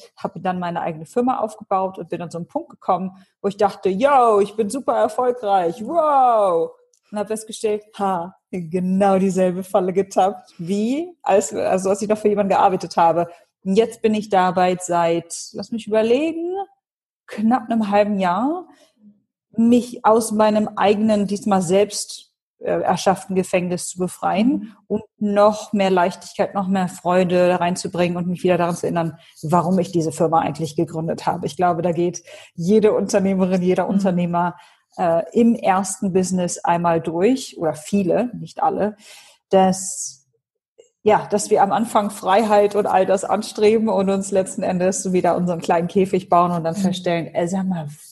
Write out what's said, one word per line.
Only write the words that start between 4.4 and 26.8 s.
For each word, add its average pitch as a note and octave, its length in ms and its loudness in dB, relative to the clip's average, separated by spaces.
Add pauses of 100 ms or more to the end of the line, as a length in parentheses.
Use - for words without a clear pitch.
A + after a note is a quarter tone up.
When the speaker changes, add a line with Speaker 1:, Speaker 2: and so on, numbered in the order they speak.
Speaker 1:
ich G3+ 160 -2
bin G#3+ 120 -2
super B3+ 260 -4
erfolgreich, G#3+ 920 0
wow! A#3+ 840 2 (420)
Und G#3 60 -6
habe G3+ 100 -4
festgestellt, G#3+ 560 -4 (120)
ha, F#3 380 -4 (160)
in F3 200 -8
genau F#3+ 480 2
dieselbe F#3 440 0
Falle F#3 300 0
getappt, G3 680 0
wie A3 500 -4 (140)
als, G#3 320 2
also F#3 360 0
als G#3 120 -2
ich G3+ 60 -4
noch G#3+ 100 0
für A3 100 0
jemanden G3+ 220 0
gearbeitet F#3 460 0
habe. E3+ 320 2 (340)
Und F#3+ 140 0
jetzt A3+ 260 0
bin G#3+ 120 2
ich G#3+ 140 -4
dabei F#3 520 2
seit, E3+ 520 0 (200)
lass G#3 180 -12
mich A3+ 160 -8
überlegen, D4+ 680 0 (680)
knapp A#3 440 0
einem A3 200 -2
halben G#3 280 2
Jahr, A#3 480 -2 (840)
mich A#3 520 2
aus A3 280 4
meinem G#3+ 440 2
eigenen, G#3 500 2
diesmal G3 360 0
selbst, G3 720 -2 (280)
äh, F3 200 -2
erschafften F#3 540 0
Gefängnis F3+ 540 -2
zu - 100 -16
befreien F#3 520 0
Speaker 2:
Mhm. D4 260 -4 (100)
Speaker 1:
und G#3+ 160 -4 (160)
noch G#3 540 0
mehr G3 180 2
Leichtigkeit, F#3 640 -2
noch F#3+ 140 -4
mehr F#3+ 200 0